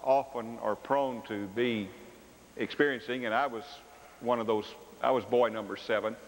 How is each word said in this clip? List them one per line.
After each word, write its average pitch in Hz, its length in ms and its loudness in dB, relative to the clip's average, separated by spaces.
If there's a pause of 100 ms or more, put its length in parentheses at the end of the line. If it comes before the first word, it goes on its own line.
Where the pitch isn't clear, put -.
often 123 580 2
are 107 140 2
prone 135 460 0
to 101 260 -4
be 110 400 0 (680)
experiencing, 123 680 0
and 110 100 0
I 135 140 2
was 113 160 -6 (560)
one 120 180 2
of 113 80 -2
those, 110 180 2 (380)
I 127 80 4
was 123 140 4
boy 120 240 6
number 101 280 -4
seven. 110 380 0 (140)